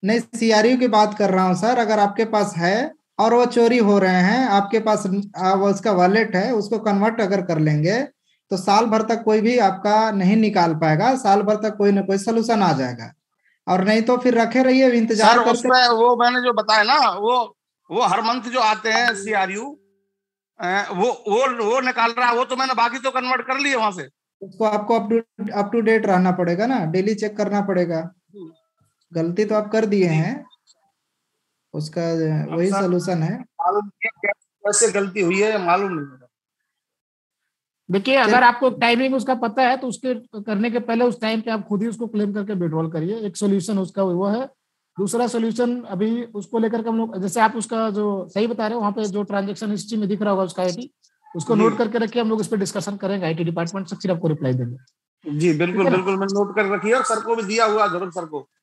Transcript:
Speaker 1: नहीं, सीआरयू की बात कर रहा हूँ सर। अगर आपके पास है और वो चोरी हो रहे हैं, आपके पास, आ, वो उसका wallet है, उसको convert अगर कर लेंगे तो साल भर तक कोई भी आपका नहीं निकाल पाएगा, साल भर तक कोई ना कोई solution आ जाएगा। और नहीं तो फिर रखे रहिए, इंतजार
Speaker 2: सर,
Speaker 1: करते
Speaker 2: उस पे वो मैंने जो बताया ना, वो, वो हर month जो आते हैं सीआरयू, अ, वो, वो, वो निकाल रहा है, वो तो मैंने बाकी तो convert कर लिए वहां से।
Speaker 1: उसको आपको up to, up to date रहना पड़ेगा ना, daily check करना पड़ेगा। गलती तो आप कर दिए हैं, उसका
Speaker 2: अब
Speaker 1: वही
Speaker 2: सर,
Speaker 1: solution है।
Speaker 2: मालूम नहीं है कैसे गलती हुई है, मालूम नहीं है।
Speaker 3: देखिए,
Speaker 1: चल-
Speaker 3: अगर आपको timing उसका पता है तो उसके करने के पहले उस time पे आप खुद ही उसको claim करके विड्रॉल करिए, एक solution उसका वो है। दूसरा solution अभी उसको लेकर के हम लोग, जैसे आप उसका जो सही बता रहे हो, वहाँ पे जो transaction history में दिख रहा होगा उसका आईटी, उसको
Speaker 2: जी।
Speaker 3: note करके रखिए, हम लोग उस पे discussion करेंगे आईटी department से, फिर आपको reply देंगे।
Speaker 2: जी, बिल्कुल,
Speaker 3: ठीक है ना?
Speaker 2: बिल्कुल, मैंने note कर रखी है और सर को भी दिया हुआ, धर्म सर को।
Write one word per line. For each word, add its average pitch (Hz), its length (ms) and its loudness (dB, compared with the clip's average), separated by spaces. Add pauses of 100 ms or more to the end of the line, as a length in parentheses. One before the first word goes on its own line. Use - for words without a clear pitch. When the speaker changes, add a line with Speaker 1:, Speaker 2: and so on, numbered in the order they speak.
Speaker 1:
नहीं, 220 140 2
सीआरयू 226 580 2
की 247 100 2
बात 214 300 4
कर 196 140 2
रहा 185 140 2
हूँ 180 100 2
सर। 220 220 0
अगर 214 220 2
आपके 202 260 2
पास 208 320 0
है 202 360 0 (260)
और 233 140 4
वो 240 120 4
चोरी 240 320 4
हो 202 220 4
रहे 185 220 4
हैं, 233 260 2
आपके 202 320 2
पास, 208 420 0 (160)
आ, 185 160 2
वो 196 160 2
उसका 196 220 0
wallet 190 440 2
है, 214 180 0
उसको 208 260 -2
convert 220 420 0
अगर 196 200 0
कर 175 180 -2
लेंगे 156 440 0 (460)
तो 196 80 -2
साल 208 280 4
भर 220 160 2
तक 226 220 -2
कोई 214 180 2
भी 240 160 2
आपका 214 540 2
नहीं 196 260 2
निकाल 196 380 2
पाएगा, 165 400 2
साल 208 260 4
भर 208 140 2
तक 208 220 -4
कोई 202 140 4
ना 202 100 2
कोई 196 160 0
solution 226 460 0
आ 170 100 4
जाएगा। 123 400 -6 (540)
और 185 160 2
नहीं 214 180 2
तो 247 160 2
फिर 233 240 2
रखे 233 220 2
रहिए, 262 280 4
इंतजार 220 400 4
Speaker 2:
सर, 240 60 8
Speaker 1:
करते 240 140 4
Speaker 2:
उस - 80 2
पे 254 280 4
वो 233 300 4
मैंने 240 220 2
जो 247 140 0
बताया 214 300 2
ना, 254 260 4
वो, 214 480 -2 (340)
वो 196 100 0
हर 202 200 2
month 233 200 -2
जो 240 180 -4
आते 220 300 0
हैं 233 260 2
सीआरयू, 208 640 -4 (800)
अ, 190 320 -2
वो, 196 160 0
वो, 233 640 -2
वो 262 100 0
निकाल 240 300 0
रहा 247 180 0
है, 240 60 2
वो 247 100 0
तो 254 100 -6
मैंने 262 180 -2
बाकी 233 260 0
तो 254 120 -4
convert 254 300 -2
कर 262 160 -4
लिए 277 180 -2
वहां 220 160 0
से। 156 180 -12 (320)
Speaker 1:
उसको 196 240 -6
आपको 214 300 0
up 208 100 -2
to, 226 140 2 (340)
up 202 220 -2
to 233 60 0
date 220 240 2
रहना 185 260 2
पड़ेगा 180 340 0
ना, 247 200 0
daily 190 300 0
check 208 220 -6
करना 202 240 -2
पड़ेगा। 175 500 -2 (1000)
गलती 170 320 -2
तो 214 100 -2
आप 208 160 -2
कर 220 140 2
दिए 202 200 2
हैं, 165 400 0 (1300)
उसका 160 380 -6
Speaker 2:
अब 156 460 -2
Speaker 1:
वही 180 120 0
Speaker 2:
सर, 196 120 0
Speaker 1:
solution 180 420 -2
है। 196 160 -4
Speaker 2:
मालूम - 460 -4
नहीं 214 240 -8 (160)
है 202 80 -2
कैसे - 580 -2
गलती 196 300 -2
हुई 185 200 0
है, 214 240 0
मालूम 185 260 0
नहीं 151 140 -6
है। 131 220 -20 (1600)
Speaker 3:
देखिए, 196 240 0
Speaker 1:
चल- 254 120 4
Speaker 3:
अगर 247 160 6
आपको 240 260 4
timing 240 460 0
उसका 254 200 -2
पता 247 260 -2
है 254 160 2
तो 262 100 -6
उसके 247 280 -4 (260)
करने 214 300 -2
के 240 80 -2
पहले 233 260 0
उस 233 160 -2
time 220 200 -2
पे 233 100 -6
आप 214 160 -6
खुद 202 140 -2
ही 226 60 -2
उसको 226 200 -8
claim 208 260 -4
करके 202 200 -6
विड्रॉल 160 380 -2
करिए, 170 280 -6
एक 208 180 -8
solution 196 420 0
उसका 190 240 -4
वो 185 240 0
है। 240 220 -4 (500)
दूसरा 233 280 -2
solution 240 540 -2
अभी 220 420 -4
उसको 226 360 -8
लेकर 220 240 -2
के 233 60 -6
हम 226 80 -2
लोग, 214 240 -4
जैसे 196 180 -4
आप 220 160 2
उसका 226 340 -4
जो 202 400 -4
सही 214 180 -2
बता 220 200 -4
रहे 220 60 -4
हो, 240 60 -4
वहाँ 208 120 -2
पे 214 140 -4
जो 202 180 -4
transaction 202 480 -6
history 208 260 -6
में 208 120 -2
दिख 202 120 -2
रहा 208 100 0
होगा 190 120 0
उसका 180 200 -4
आईटी, 185 300 -6 (420)
उसको 180 200 -2
Speaker 2:
जी। 208 60 4
Speaker 3:
note 220 160 4
करके 233 200 -2
रखिए, 226 240 -2
हम 220 80 0
लोग 220 100 0
उस 175 80 -4
पे 220 100 -4
discussion 196 400 -4
करेंगे 190 280 -4
आईटी 165 180 -2
department 170 440 -4
से, 196 80 -10
फिर 190 160 -4
आपको 170 160 -2
reply 147 260 -2
देंगे। 123 240 -4 (600)
Speaker 2:
जी, 170 140 2
बिल्कुल, 156 140 0
Speaker 3:
ठीक 180 100 -4
है 196 60 2
ना? 185 60 4
Speaker 2:
बिल्कुल, 185 240 0
मैंने 196 200 -4
note 202 220 -2
कर 208 100 0
रखी 202 240 -4
है 233 60 2
और 254 80 0
सर 214 200 -4
को 226 120 -2
भी 220 80 -6
दिया 220 220 0
हुआ, 214 220 2
धर्म 180 220 -6
सर 170 160 -10
को। 151 240 -12 (140)